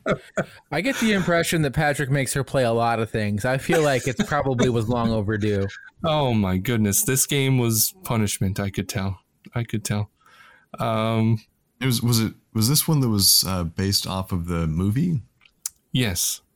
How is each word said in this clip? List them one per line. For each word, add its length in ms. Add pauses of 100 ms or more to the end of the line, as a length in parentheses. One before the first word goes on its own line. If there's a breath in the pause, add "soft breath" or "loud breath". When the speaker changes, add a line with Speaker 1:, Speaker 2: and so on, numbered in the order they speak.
(720 loud breath)
Speaker 1:
I 100
get 160
the 160
impression 500
that 80
Patrick 400
makes 220
her 100
play 220
a 80
lot 260
of 100
things. 360
I 120
feel 240
like 260
it 100 (100)
probably 420
was 180
long 240
overdue. 540 (380 loud breath)
Speaker 2:
Oh 300
my 240
goodness. 460
This 220
game 320
was 360 (100)
punishment. 560
I 100
could 180
tell. 320 (360)
I 80
could 200
tell. 280 (680 soft breath)
Um, 600 (420)
Speaker 3:
It 60
was, 140
was 180
it, 140 (200)
was 160
this 180
one 120
that 100
was, 380
uh, 160
based 440
off 240
of 160
the 200
movie? 540 (680)
Speaker 2:
Yes. 500 (140)